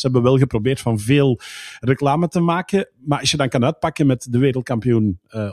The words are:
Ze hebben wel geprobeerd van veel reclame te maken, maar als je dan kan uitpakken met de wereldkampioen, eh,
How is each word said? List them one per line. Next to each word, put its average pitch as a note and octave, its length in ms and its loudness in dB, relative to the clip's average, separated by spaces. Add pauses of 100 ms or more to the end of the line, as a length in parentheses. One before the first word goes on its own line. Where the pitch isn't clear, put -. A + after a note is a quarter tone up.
Ze - 60 -2
hebben B2+ 160 2
wel C3 160 4
geprobeerd B2+ 420 0
van A2+ 180 -2
veel C3 400 2 (420)
reclame C#3+ 480 0
te F3+ 120 -2
maken, F3+ 480 0 (160)
maar C#3+ 160 -2
als C#3 100 -2
je - 60 -2
dan C#3 120 0
kan B2+ 160 0
uitpakken D3+ 420 0
met B2+ 240 0
de A#2+ 80 0
wereldkampioen, A#2+ 880 0
eh, G#2 240 -8